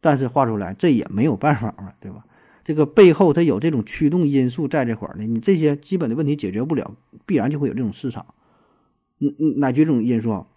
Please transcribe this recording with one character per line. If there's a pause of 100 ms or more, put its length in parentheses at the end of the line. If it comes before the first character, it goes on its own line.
但
是
话
说
来，
这
也
没
有
办
法
嘛，
对
吧？ (380)
这
个
背
后
它
有
这
种
驱
动
因
素
在
这
块
儿
呢，
你
这
些
基
本
的
问
题
解
决
不
了， (300)
必
然
就
会
有
这
种
市
场。 (920)
嗯，
嗯，
哪
几
种
因
素
啊？ (100)